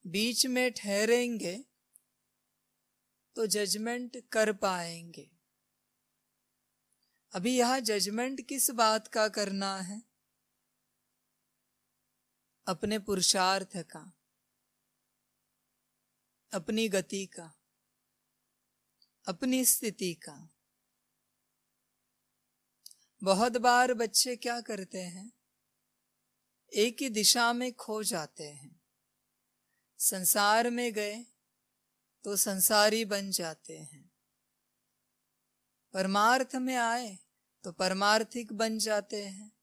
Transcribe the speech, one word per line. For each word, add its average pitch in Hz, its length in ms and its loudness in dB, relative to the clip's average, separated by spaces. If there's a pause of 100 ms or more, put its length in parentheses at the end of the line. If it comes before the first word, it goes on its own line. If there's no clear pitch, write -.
बीच 214 420 0
में 254 260 0
ठहरेंगे 220 800 0 (1800)
तो 226 120 -4
जजमेंट 214 720 -4 (100)
कर 220 240 2
पाएंगे। 170 760 -6 (2000)
अभी 233 240 0
यहाँ 247 240 2
जजमेंट 220 640 -2
किस 277 260 -2
बात 220 340 2
का 214 220 0
करना 196 500 -4
है? 196 220 -10 (2750)
अपने 208 340 -2
पुरुषार्थ 190 760 0 (100)
का, 165 240 -18 (2500)
अपनी 220 380 0
गति 190 380 -2
का, 165 260 -18 (1700)
अपनी 254 400 -2
स्थिति 190 500 0
का। - 180 -18 (3000)
बहुत 214 360 4
बार 247 360 6
बच्चे 233 440 0
क्या 240 240 -6
करते 190 380 -8
हैं, 185 320 -12 (1400)
एक 233 300 0
ही 269 80 -2
दिशा 233 440 4
में 247 220 -4
खो 214 280 -8
जाते 160 400 -6
हैं। 147 280 -18 (1300)
संसार 208 680 4
में 240 240 -4
गए 208 240 -4 (1080)
तो 202 120 -4
संसारी 214 680 4
बन 196 260 -4
जाते 165 460 -6
हैं, 151 320 -20 (1800)
परमार्थ 208 640 4
में 254 200 -2
आए 233 400 -2 (460)
तो 185 100 -10
परमार्थिक 208 840 2
बन 220 240 0
जाते 208 440 -2
हैं। 196 280 -16 (100)